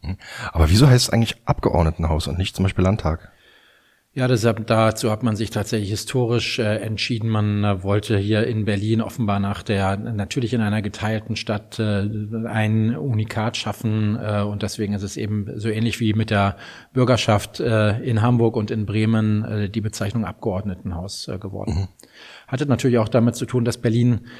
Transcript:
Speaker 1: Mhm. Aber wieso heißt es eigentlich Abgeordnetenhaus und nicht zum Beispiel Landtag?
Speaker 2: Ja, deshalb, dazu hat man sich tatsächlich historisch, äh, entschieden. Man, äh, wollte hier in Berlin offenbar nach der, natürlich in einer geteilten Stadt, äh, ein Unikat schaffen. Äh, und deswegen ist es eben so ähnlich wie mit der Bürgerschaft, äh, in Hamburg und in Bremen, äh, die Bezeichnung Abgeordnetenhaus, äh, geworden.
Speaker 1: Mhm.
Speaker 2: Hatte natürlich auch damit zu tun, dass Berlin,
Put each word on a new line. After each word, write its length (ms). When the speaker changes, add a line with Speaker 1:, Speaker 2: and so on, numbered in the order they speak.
Speaker 1:
Mhm. 160
Aber 180
wieso 200
heißt 160
es 40
eigentlich 360
Abgeordnetenhaus 840
und 100
nicht 160
zum 100
Beispiel 200
Landtag? 480
Speaker 2:
Ja, 120
deshalb, 380
dazu 440
hat 120
man 120
sich 140
tatsächlich 400
historisch, 680
äh, 200
entschieden. 520
Man, 360
äh, 180
wollte 340
hier 300
in 160
Berlin 380
offenbar 400
nach 200
der, 360
natürlich 560
in 80
einer 200
geteilten 540
Stadt, 440
äh, 280
ein 480
Unikat 600
schaffen. 600
Äh, 260
und 200
deswegen 300
ist 100
es 140
eben 420
so 80
ähnlich 320
wie 140
mit 160
der 260
Bürgerschaft, 680
äh, 440
in 180
Hamburg 340
und 160
in 140
Bremen, 580
äh, 260
die 120
Bezeichnung 420
Abgeordnetenhaus, 1040
äh, 100
geworden. 360
Speaker 1:
Mhm. 140
Speaker 2:
Hatte 200
natürlich 320
auch 100
damit 260
zu 120
tun, 180
dass 140
Berlin, 420